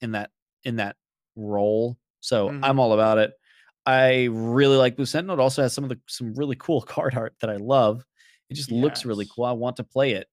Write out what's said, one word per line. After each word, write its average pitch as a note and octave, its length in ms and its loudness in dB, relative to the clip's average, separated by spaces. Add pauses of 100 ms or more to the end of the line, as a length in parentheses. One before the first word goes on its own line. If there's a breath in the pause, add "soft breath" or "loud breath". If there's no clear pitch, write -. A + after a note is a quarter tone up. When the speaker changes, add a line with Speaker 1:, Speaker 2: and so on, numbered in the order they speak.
Speaker 1:
in A#2 100 -8
that, G#2 200 -8 (340)
in A#2+ 120 -4
that G2+ 200 -6 (400)
role. G#2+ 600 -2 (220)
So G#2 300 -2
Speaker 2:
Mm-hmm. C#3 160 -6
Speaker 1:
I'm C#3 160 2
all A#2 100 4
about A2 280 4
it. G#2+ 120 2 (540 soft breath)
I C3 460 4
really A#2+ 440 4
like B2+ 220 4
Blue C#3 80 -2
Sentinel. E3+ 340 -2
It - 20 2
also C3 200 2
has B2+ 120 0
some C#3 120 -6
of C3 40 -8
the, A#2+ 180 -8
some A2+ 260 -10
really C3+ 240 -4
cool D3+ 240 -2
<laughs> - 120 -18
card C3 220 -2
art A2+ 240 -6
that A2 100 -4
I G#2 60 -4
love. A#2 480 2 (460 soft breath)
It C3+ 60 -12
just C3+ 160 -10
looks B2 320 0
really G#2 220 -4
Speaker 2:
Yes. G2+ 80 -16
Speaker 1:
cool. A#2+ 120 -4
I B2 80 -2
want A#2+ 240 -6
to A#2+ 60 -10
play C3+ 280 0
it F#2+ 220 -4